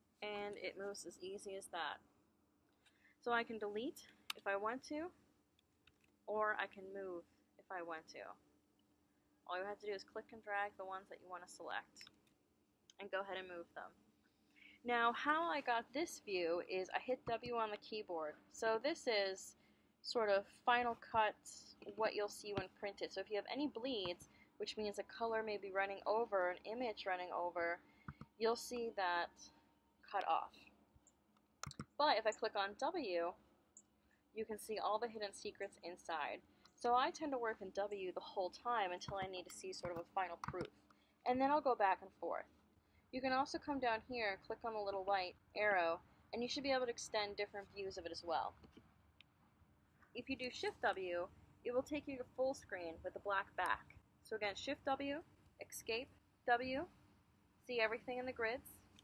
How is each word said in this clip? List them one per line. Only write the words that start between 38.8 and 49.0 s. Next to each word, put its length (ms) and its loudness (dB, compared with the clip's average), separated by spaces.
until 240 -4
I 140 -2
need 180 -6
to 60 -14
see 180 -8
sort 200 -6
of 60 -6
a 160 -10
final 280 0
proof. 260 -4
And 140 4
then 100 6
I'll 100 6
go 140 6
back 280 6
and 80 -12
forth. 260 -2
You 100 -4
can 120 2
also 260 2
come 220 -4
down 180 4
here 220 0
and 160 -6
click 180 -4
on 100 -2
the 60 -2
little 240 -2
white 300 2
arrow, 420 6
and 100 -2
you 60 0
should 140 -2
be 100 2
able 120 4
to 60 2
extend 460 -2
different 380 -2
views 240 -4
of 80 -8
it 60 -6
as 120 -8
well. 300 0